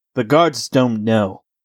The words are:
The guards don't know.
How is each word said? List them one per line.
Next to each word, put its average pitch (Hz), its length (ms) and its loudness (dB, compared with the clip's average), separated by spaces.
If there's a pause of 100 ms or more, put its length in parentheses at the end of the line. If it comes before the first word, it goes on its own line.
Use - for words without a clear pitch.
(140)
The 123 100 -2
guards 147 460 0
don't 117 340 0
know. 107 380 -2 (220)